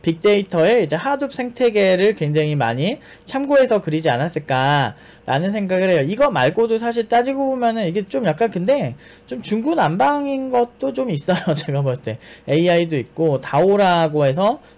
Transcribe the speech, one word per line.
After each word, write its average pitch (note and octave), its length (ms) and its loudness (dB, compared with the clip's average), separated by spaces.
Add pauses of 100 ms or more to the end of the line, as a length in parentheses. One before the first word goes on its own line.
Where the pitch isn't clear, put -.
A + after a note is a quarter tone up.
빅데이터의 G3 840 2
이제 D3+ 120 -2
하둡 C#4 360 -4
생태계를 G#3+ 840 0
굉장히 D3+ 420 -2
많이 C3+ 420 -2 (260)
참고해서 C4+ 560 2
그리지 D#3 300 -2
않았을까라는 C3+ 1400 -2
생각을 F#3+ 380 0
해요. D#3+ 160 4
이거 A#3+ 240 2
말고도 G#3 480 0
사실 A#3 300 -4
따지고 C4+ 420 0
보면은 A3+ 360 -2
이게 F3+ 160 -2
좀 B3+ 240 -6
약간 E3+ 240 0
근데 F#3 440 -2 (320)
좀 B3+ 160 -10
중구난방인 C4+ 1080 0
것도 B3 420 -2
좀 C4 180 -4
있어요. E3+ 280 -2 (100)
<laughs> D#3+ 60 0
제가 C#3+ 280 -2
볼 B2+ 140 -2
때. A2 220 -8 (300)
에이아이도 E3+ 480 2
있고 C#3+ 440 -2
다오라고 E3+ 840 2
해서 G3 340 0 (180)